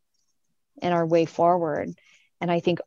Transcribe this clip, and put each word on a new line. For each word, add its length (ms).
and 120
our 120
way 200
forward. 680
And 100
I 80
think 280